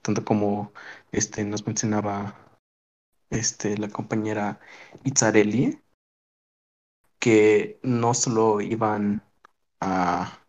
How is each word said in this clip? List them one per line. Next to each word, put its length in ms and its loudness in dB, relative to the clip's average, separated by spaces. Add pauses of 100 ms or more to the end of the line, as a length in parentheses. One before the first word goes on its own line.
tanto 240 -2
como, 460 -2 (400)
este, 340 -4
nos 220 -8
mencionaba, 680 -4 (960)
este, 460 -4
la 120 -6
compañera 720 -4 (460)
Itzarelli, 720 2 (1400)
que 640 4
no 300 0
solo 480 2
iban 600 -2 (580)
a 680 -2